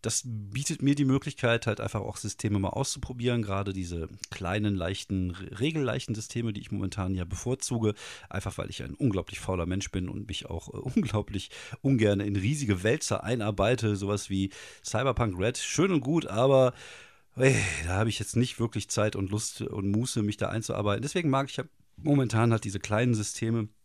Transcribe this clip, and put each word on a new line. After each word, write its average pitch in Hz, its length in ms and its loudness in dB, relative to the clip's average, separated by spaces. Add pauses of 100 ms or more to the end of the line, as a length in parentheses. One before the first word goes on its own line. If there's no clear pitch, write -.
das - 240 -2
bietet 113 560 -6
mir 139 140 4
die 147 100 2
Möglichkeit, 131 600 2
halt 110 120 0
einfach 110 200 -2
auch 101 180 -6
Systeme 104 400 -2
mal 95 120 2
auszuprobieren, 123 760 -2
gerade 98 280 -2
diese 87 380 -4 (220)
kleinen, 101 440 0
leichten, 92 540 -2
re-, 92 300 -10
regelleichten 131 560 0
Systeme, 113 380 -4
die 101 80 -6
ich - 100 -12
momentan 98 420 -2
ja 92 100 0
bevorzuge, 107 680 0 (360)
einfach 98 280 -4
weil - 140 -6
ich - 100 -10
ein 67 140 -8
unglaublich 95 440 0
fauler 90 280 0
Mensch 95 240 -2
bin 90 180 -2
und - 180 -8
mich - 200 -8
auch, - 260 -8
äh, - 40 -10
<laughs> - 180 -6
unglaublich 104 560 0 (300)
ungern 107 380 6
in 101 160 -2
riesige 104 460 2
Wälzer 113 420 0
einarbeite, 107 720 2
sowas 101 360 -2
wie 95 180 2 (340)
Cyberpunk 113 540 0
Red, 107 220 0
schön 190 320 2
und 156 100 4
gut, 151 240 0
aber, 127 480 6 (640)
ey, 131 200 6 (300)
da 90 120 0
habe 110 120 2
ich 107 80 -4
jetzt - 180 -6
nicht 120 240 0
wirklich 113 300 -2
Zeit 107 260 2
und 98 140 -2
Lust 104 320 -4
und 98 300 -2
Muße, 113 320 0
mich 107 140 0
da - 120 -2
einzuarbeiten. 104 540 0
Deswegen 165 260 0
mag 135 200 2
ich - 80 -8
ja 139 80 -6 (320)
momentan 117 540 4
halt 110 120 2
diese 101 160 -4
kleinen 120 340 2
Systeme. 110 540 -2 (180)